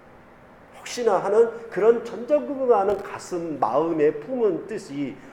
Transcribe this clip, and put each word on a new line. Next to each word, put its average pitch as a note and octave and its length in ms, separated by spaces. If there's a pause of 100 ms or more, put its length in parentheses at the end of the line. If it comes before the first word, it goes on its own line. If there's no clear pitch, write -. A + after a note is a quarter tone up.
(800)
혹시나 A3 380
하는 G#3 320 (200)
그런 A3 360
전전긍긍하는 A#3+ 960
가슴, E3+ 580
마음에 D3+ 520
품은 G#3 560
뜻이 C#3+ 480 (180)